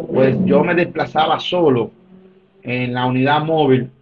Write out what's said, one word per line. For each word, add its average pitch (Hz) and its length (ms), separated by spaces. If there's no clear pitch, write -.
Pues 131 320
yo 143 200
me 175 100
desplazaba 156 640
solo 135 540
en 123 300
la 123 140
unidad 135 380
móvil 147 440